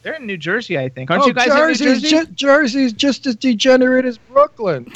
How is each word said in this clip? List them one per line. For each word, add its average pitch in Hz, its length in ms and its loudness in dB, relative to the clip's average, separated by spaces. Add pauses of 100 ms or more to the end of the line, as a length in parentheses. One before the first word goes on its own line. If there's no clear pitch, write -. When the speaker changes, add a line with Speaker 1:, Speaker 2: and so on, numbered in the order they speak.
Speaker 1:
They're 254 100 -8
in 302 140 -12
New 196 100 -8
Jersey, 180 400 -4
I 131 100 -4
think. 131 240 -10
Aren't 190 120 2
Speaker 2:
Oh, 277 40 4
Speaker 1:
you 247 60 0
guys 247 140 0
Speaker 2:
Jersey's 294 340 2
Speaker 1:
in 294 60 0
New 254 120 2
Jersey? 311 280 0
Speaker 2:
ju-, - 80 -20
Jersey's 269 580 0
just 269 320 -2
as 254 100 -4
degenerate 254 680 2
as 240 120 -6
Brooklyn. 226 680 -2 (100)